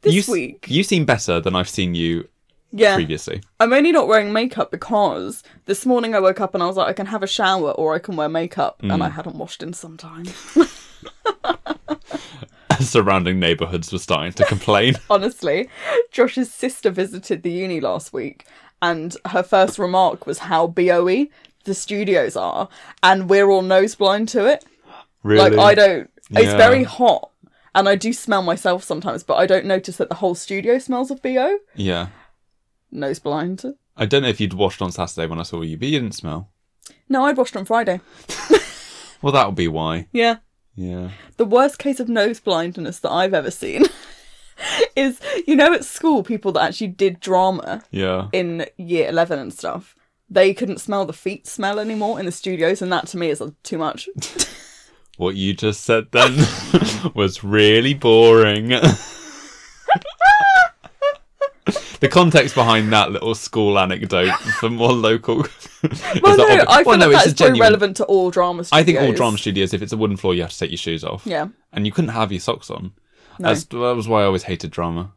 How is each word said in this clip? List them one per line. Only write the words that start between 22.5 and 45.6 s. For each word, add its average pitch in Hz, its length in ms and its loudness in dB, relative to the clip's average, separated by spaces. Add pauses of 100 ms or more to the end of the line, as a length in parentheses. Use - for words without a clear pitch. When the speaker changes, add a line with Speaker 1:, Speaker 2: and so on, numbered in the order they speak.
Speaker 1:
and 190 260 2
we're 196 220 6
all 190 140 4
nose 190 320 2
blind 208 340 0
to 214 160 0
it. 285 180 2 (580)
Speaker 2:
Really? 107 360 6
Speaker 1:
Like, - 20 4
I 208 160 8
don't, 196 340 4 (220)
it's 220 140 4
Speaker 2:
Yeah. 208 100 0
Speaker 1:
very 247 280 6
hot, - 460 0 (460)
and 196 140 4
I 196 80 4
do 226 160 -4
smell 202 280 -2
myself 180 440 -2
sometimes, 151 360 -6
but - 140 -2
I 185 100 4
don't 160 200 2
notice 185 320 -4
that - 100 -2
the - 80 -6
whole 185 180 -2
studio 202 460 -2
smells 262 320 -6
of 262 100 -12
B 254 160 -4
O. 370 220 -2 (160)
Speaker 2:
Yeah. 90 320 -4 (840)
Speaker 1:
Nose 139 300 -8
blind. 160 460 -8 (320)
Speaker 2:
I 110 80 -2
don't 139 180 2
know 127 60 0
if 104 100 -4
you'd 95 140 -4
washed 95 280 -2
on 92 120 -6
Saturday 82 340 -8
when 82 100 -8
I 82 60 -8
saw 82 180 -10
you, 80 160 -8
but 127 120 -8
you 151 100 -2
didn't 110 160 -8
smell. 82 320 -10 (640)
Speaker 1:
No, 269 160 0
I'd 285 100 0
washed 247 220 -4
on 190 80 -10
Friday. 208 340 -2 (300)
<laughs> - 920 -4
Speaker 2:
Well, 139 120 -2
that'll 139 180 2
be 90 160 -2
why. 80 460 -4
Speaker 1:
Yeah. 233 240 0 (380)
Speaker 2:
Yeah. 90 340 -10 (260)
Speaker 1:
The 226 80 0
worst 247 360 2
case 277 200 -4
of 233 80 -8
nose 226 320 -2
blindness 175 600 -6
that - 120 -6
I've 190 220 0
ever 151 180 -2
seen - 320 -2 (560)
<laughs> - 560 -4
is, 269 240 -2 (260)
you 285 120 2
know, 302 160 4